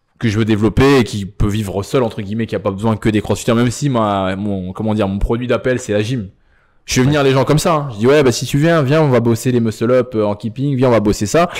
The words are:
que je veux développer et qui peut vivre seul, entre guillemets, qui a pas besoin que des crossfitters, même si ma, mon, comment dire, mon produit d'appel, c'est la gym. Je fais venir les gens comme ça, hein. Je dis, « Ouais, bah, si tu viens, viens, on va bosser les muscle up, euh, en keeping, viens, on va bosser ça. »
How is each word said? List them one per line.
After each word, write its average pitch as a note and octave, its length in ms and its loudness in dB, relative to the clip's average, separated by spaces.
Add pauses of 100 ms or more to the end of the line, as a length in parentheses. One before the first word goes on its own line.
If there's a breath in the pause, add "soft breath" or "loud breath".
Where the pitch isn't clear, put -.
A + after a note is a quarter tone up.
(200)
que A#2+ 80 -2
je G#2+ 100 0
veux A2+ 60 0
développer A2 560 4
et A#2 40 2
qui G2+ 220 -6
peut G2+ 220 -2
vivre G2+ 340 -4
seul, C3 220 -2
entre A2+ 180 -6
guillemets, G#2+ 240 -6
qui G#2+ 80 -6
a G2+ 60 -4
pas G#2 100 -4
besoin G#2+ 260 -2
que A#2 120 -4
des G#2+ 140 2
crossfitters, A2+ 320 -2
même A#2+ 180 0
si C#3+ 160 -4
ma, G2+ 480 0
mon, F#2+ 360 -6
comment G#2+ 220 -4
dire, G#2+ 140 0
mon F#2+ 100 -4
produit A#2 300 -4
d'appel, B2 320 -2
c'est - 140 -4
la G#2 80 0
gym. A2 260 -6 (560)
Je - 100 -8
fais B2 80 4
venir C#3+ 220 2
les C3+ 80 4
gens C3 120 2
comme C#3+ 140 2
ça, F3 160 0
hein. C#3+ 160 -2
Je A2 80 -12
dis, « A2 80 0
Ouais, D3 160 6
bah, C3 80 4
si A#2+ 160 -2
tu - 120 0
viens, D#3+ 260 4
viens, D3+ 180 4
on D3+ 60 4
va B2 100 4
bosser A#2 320 0
les B2 80 2
muscle A2+ 320 0
up, B2+ 240 2
euh, A2 100 0
en G#2 120 -2
keeping, C3 400 -4
viens, B2+ 100 2
on B2 60 4
va A2+ 80 4
bosser G#2 260 0
ça. » E3 340 2